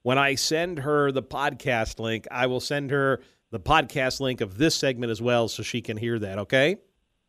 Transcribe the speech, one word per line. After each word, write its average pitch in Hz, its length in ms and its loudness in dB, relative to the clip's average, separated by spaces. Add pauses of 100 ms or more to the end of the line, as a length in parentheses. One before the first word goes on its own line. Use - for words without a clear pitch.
when 127 140 2
I 139 180 4
send 160 440 -2
her 143 320 2
the 131 120 -2
podcast 131 760 -2
link, 113 300 -4
I 127 180 0
will 127 120 -2
send 143 320 -4
her 135 300 2 (300)
the 113 80 -6
podcast 131 600 2
link 127 220 -2
of 98 160 -4
this 151 180 4
segment 123 360 -2
as 107 100 -6
well 117 260 2
so 107 160 -8
she 117 180 -4
can 110 160 -8
hear 117 220 -2
that, 98 200 -4
okay? 139 380 2 (520)